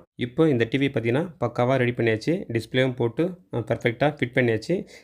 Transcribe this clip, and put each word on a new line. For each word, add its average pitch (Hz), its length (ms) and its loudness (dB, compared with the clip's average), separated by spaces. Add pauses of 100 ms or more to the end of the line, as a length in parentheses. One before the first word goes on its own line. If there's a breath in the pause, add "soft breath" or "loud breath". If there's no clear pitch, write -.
(160)
இப்போ 139 340 0
இந்த 120 140 4
டி 113 140 0
வி 139 100 2
பார்த்தீங்கன்னா, 120 380 0 (140)
பக்காவா 123 380 0
ரெடி 123 140 2
பண்ணியாச்சு. 117 420 0 (180)
டிஸ்ப்ளேவும் 123 440 0
போட்டு, 123 280 -2 (280)
அ, 120 80 -4
பர்ஃபெக்ட்டா 117 500 -2
ஃபிட் 135 260 -4
பண்ணியாச்சு. 120 400 0 (280 loud breath)